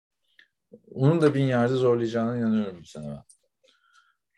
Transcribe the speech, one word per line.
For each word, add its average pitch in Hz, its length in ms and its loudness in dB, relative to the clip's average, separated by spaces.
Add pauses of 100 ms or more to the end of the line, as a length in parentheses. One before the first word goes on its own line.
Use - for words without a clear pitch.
(920)
Onun 156 300 2
da 147 120 4
bin 139 100 0
yardı 127 340 0
zorlayacağına 117 600 0
inanıyorum 107 440 -2
bu 78 40 -20
sene 76 220 -14
ben. 73 160 -14 (1160)